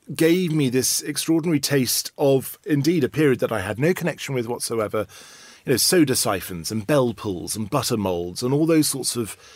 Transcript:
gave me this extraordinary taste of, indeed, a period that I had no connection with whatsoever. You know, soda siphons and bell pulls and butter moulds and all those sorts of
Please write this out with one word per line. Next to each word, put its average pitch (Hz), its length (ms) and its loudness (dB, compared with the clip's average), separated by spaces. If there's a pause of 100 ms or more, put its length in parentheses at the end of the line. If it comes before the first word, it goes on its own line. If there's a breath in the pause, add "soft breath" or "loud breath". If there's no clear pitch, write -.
(140)
gave 165 380 2
me 147 180 2
this 123 320 0
extraordinary 156 580 0
taste - 560 0
of, 139 480 2
indeed, 151 400 2
a 113 60 0
period 139 300 2
that 123 120 0
I 107 100 -2
had 101 180 -6
no 160 120 2
connection 160 440 -4
with 117 120 -2
whatsoever. 110 600 -2 (580 loud breath)
You 147 60 0
know, 120 60 2
soda 147 380 4
siphons 92 560 -4
and 107 140 -4
bell 131 300 2
pulls 90 400 -6
and 107 120 -6
butter 127 300 -2
moulds 90 460 -4
and 127 100 0
all 156 140 2
those 160 200 4
sorts 123 280 -4
of 113 160 -4 (240 loud breath)